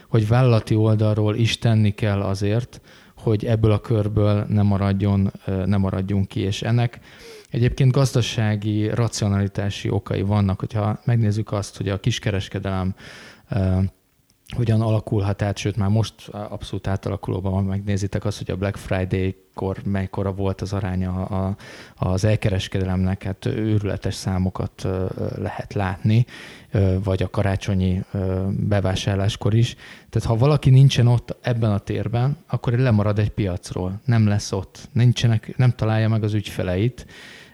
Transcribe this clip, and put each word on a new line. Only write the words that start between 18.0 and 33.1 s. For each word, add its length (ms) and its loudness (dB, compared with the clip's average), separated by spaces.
azt, 120 -4
hogy 140 -8
a 60 -4
Black 180 -4
Friday-kor 1120 -4
mekkora 480 -4
volt 280 -4
az 120 -6
aránya 520 -4
a, 300 -4
az 280 0
elkereskedelemnek, 1000 0
hát 220 -6
őrületes 680 -2
számokat, 680 -4
ö, 220 -2
lehet 380 -8
látni, 520 0
ö, 320 2
vagy 200 0
a 60 -2
karácsonyi, 720 0
ö, 380 -2
bevásárláskor 1040 -2
is. 220 2
Tehát 180 -2
ha 100 2
valaki 320 4
nincsen 380 6
ott 340 0
ebben 300 0
a 80 0
térben, 580 -2
akkor 260 -2
lemarad 460 4